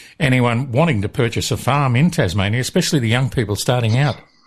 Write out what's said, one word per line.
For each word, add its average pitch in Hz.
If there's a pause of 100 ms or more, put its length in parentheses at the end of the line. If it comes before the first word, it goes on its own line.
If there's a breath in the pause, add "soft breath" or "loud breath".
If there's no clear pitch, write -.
(180 loud breath)
anyone 127
wanting 131
to 104
purchase 120
a 107
farm 135
in 151
Tasmania, 101
especially 165
the 117
young 123
people 104
starting 117
out? 120 (300)